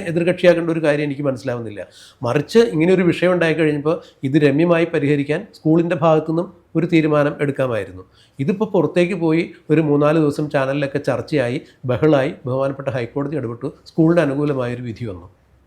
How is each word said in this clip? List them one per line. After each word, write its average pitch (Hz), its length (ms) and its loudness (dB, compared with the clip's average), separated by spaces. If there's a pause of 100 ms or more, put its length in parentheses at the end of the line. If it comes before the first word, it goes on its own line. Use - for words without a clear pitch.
എതിർകക്ഷിയാക്കേണ്ട 170 640 2
ഒരു 165 120 -4
കാര്യം 147 220 0
എനിക്ക് 147 180 -6
മനസ്സിലാവുന്നില്ല. 120 580 -6 (420)
മറിച്ച് 143 360 0
ഇങ്ങനെ 185 340 4
ഒരു 185 100 4
വിഷയം 175 300 2
ഉണ്ടായി 165 220 2
കഴിയുമ്പോൾ 151 420 0 (260)
ഇത് 139 160 0
രമ്യമായി 165 460 4
പരിഹരിക്കാൻ 147 720 -2
സ്കൂളിൻ്റെ 165 420 2
ഭാഗത്തുനിന്നും 160 500 2 (300)
ഒരു 160 100 0
തീരുമാനം 151 540 2
എടുക്കാമായിരുന്നു. 113 600 -4 (360)
ഇതിപ്പോൾ 196 260 -2
പുറത്തേക്ക് 175 500 0
പോയി 165 280 0 (280)
ഒരു 151 100 4
മൂന്നാല് 147 380 2
ദിവസം 151 320 0
ചാനലിലൊക്കെ 139 480 -2
ചർച്ചയായി, 127 600 -2 (260)
ബഹളായി, 139 460 2 (140)
ബഹുമാനപ്പെട്ട 135 440 -4
ഹൈക്കോടതി 135 480 -6
ഇടപെട്ടു, 120 360 -8 (140)
സ്കൂളിന് 170 340 2
അനുകൂലമായൊരു 135 600 -2
വിധി 117 220 -10
വന്നു. 90 240 -12 (380)